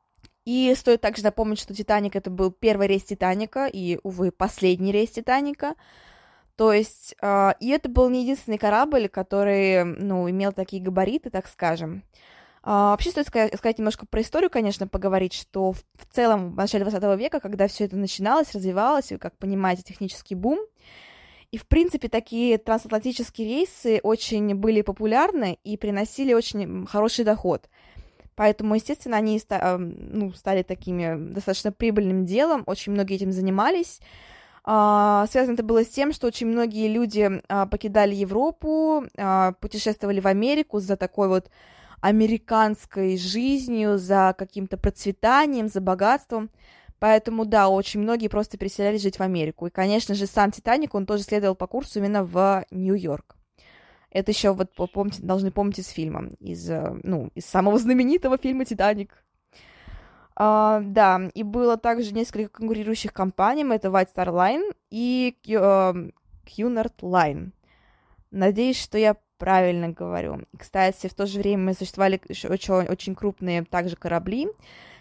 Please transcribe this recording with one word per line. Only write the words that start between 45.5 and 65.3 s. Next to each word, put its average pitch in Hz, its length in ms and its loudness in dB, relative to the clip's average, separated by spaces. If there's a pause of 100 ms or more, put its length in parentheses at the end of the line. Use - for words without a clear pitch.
за 196 120 -4
богатством. 214 720 0 (480)
Поэтому, 220 460 2
да, 208 240 4
очень 196 320 0
многие 226 280 0
просто 208 280 -4
переселялись 202 460 -2
жить 190 160 -2
в 190 40 -2
Америку. 170 440 -2
И, 175 40 -8
конечно 202 440 0
же, 196 120 -2
сам 202 240 2
"Титаник", 247 440 -2
он 202 100 -2
тоже 208 200 -2
следовал 202 300 0
по 185 120 -8
курсу 247 320 -6
именно 202 260 0
в 190 460 2
Нью-Йорк. 185 640 -4 (760)
Это 196 200 0
еще 202 240 2
вот 190 200 -4
по-, 180 120 -4
помните, 202 340 -6
должны 190 300 -2
помнить 202 300 -2
из 185 80 -12
фильма, 160 420 -6 (100)
из, 170 300 -10
э, - 320 -4
ну, 160 320 -4
из 170 100 -12
самого 208 340 2
знаменитого 254 600 2
фильма 262 260 -2
"Титаник". 202 580 -2 (1120)
А, 214 480 4
да, 196 360 4 (140)
и 220 80 -6
было 226 340 2
также 233 360 -2
несколько 214 360 -4
конкурирующих 220 640 -4
компаний, 202 520 0 (100)
это 208 140 -2
White 185 260 2
Star 185 140 -2
Line 220 460 0 (160)
и 247 540 -2